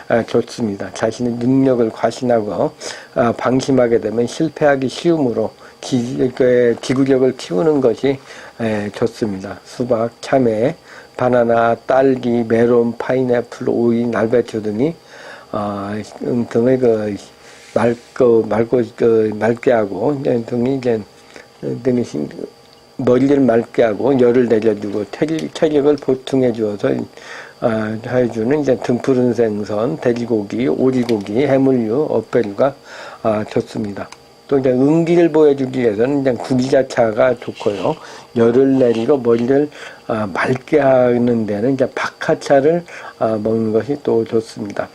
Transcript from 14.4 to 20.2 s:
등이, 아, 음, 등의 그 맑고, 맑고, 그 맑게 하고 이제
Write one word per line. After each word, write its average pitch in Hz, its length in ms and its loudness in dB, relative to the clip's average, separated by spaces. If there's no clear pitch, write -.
등이, 113 320 -2
아, 104 440 -6
음, 123 260 -2
등의 127 300 2
그 110 360 0
맑고, 117 720 2
맑고, 117 340 0
그 113 420 2
맑게 117 340 0
하고 113 480 -2
이제 131 260 -2